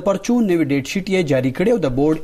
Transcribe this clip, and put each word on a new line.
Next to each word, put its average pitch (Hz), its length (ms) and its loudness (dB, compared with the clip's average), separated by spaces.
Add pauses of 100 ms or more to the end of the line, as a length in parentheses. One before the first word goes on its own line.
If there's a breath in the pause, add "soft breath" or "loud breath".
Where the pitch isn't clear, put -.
پرچو 202 360 0
نوی 175 240 2
ډیټ 135 220 -2
شیټ 196 240 -6
یې 185 120 2
جاري 135 280 0
کړی 185 200 0
او 240 80 2
د 151 180 -2
بورډ 156 280 2